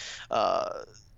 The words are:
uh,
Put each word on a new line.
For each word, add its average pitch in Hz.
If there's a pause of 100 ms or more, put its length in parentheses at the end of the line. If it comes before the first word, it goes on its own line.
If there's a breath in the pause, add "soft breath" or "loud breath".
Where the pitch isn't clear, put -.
(300 loud breath)
uh, 90 (340)